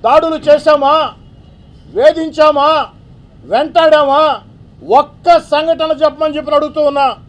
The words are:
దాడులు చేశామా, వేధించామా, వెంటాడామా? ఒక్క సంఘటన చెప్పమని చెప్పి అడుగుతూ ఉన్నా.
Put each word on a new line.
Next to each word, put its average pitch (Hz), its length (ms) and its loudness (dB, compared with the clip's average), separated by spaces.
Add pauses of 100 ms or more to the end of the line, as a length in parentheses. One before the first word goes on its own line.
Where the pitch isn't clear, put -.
దాడులు 311 300 2
చేశామా, 294 800 0 (720)
వేధించామా, 302 1000 0 (560)
వెంటాడామా? 302 800 0 (760)
ఒక్క 320 400 0
సంఘటన 320 520 -2 (140)
చెప్పమని 302 320 -4
చెప్పి 302 180 -6
అడుగుతూ 302 260 -2
ఉన్నా. 277 360 -2 (120)